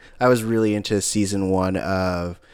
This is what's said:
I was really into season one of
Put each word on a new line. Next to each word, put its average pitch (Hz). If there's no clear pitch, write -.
I 127
was 123
really 110
into 104
season 98
one 92
of 90